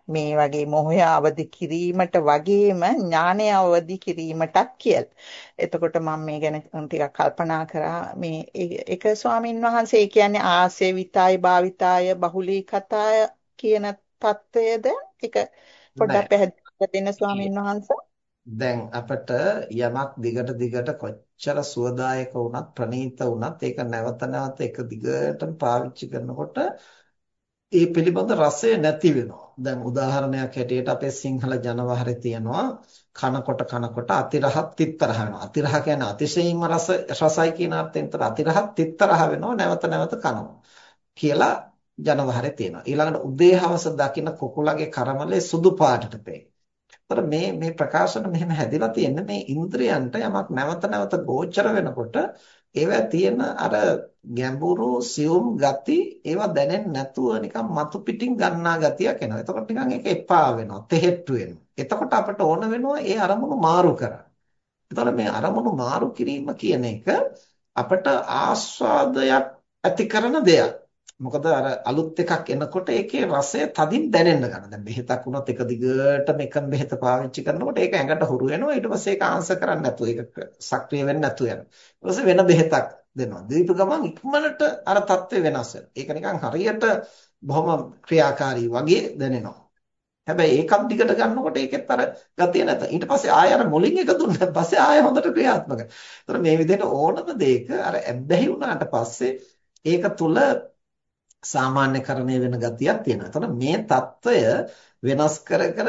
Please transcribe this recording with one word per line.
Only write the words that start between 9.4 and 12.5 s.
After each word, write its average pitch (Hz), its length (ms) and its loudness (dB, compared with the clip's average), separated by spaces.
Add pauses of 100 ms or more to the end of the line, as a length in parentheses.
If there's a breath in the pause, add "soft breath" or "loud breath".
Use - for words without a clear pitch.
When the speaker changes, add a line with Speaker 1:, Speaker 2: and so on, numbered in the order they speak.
Speaker 1:
වහන්සේ, 233 380 2
ඒ 202 80 4
කියන්නේ 208 400 4
ආසේවිතාය, 185 880 4
භාවිතාය, 180 760 4
බහුලීකතාය 196 1040 0 (380)